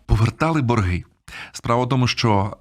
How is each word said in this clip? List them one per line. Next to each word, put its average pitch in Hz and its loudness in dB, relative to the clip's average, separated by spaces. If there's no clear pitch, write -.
Повертали 143 0
борги. 104 0
Справа 120 -2
в 120 -2
тому, 127 2
що, 104 0